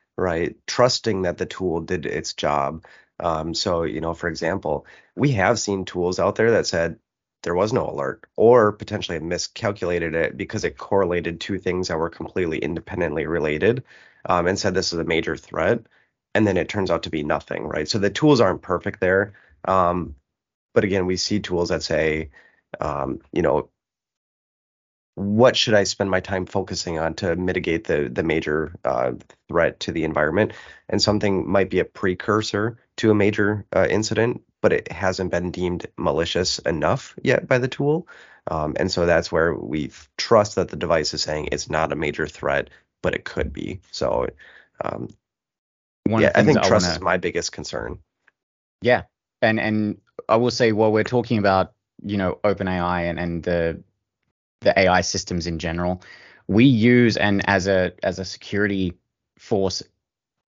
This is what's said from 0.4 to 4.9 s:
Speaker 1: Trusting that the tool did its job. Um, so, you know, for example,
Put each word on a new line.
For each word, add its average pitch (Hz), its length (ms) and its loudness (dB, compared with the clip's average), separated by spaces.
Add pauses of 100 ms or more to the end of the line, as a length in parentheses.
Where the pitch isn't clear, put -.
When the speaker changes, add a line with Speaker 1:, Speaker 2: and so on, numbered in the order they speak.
Speaker 1:
Trusting 95 540 2
that 87 160 -2
the 90 80 -2
tool 85 340 -4
did 82 260 -4
its - 280 -6
job. 73 500 -2 (360)
Um, 82 340 -2
so, 85 300 0
you 69 160 -4
know, 82 120 -4
for 85 160 -4
example, 82 580 -2 (280)